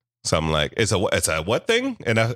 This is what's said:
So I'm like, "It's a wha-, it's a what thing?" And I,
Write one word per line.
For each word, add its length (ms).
So 140
I'm 120
like, 260
"It's 160
a 60
wha-, 160
it's 140
a 160
what 240
thing?" 360
And 140
I, 180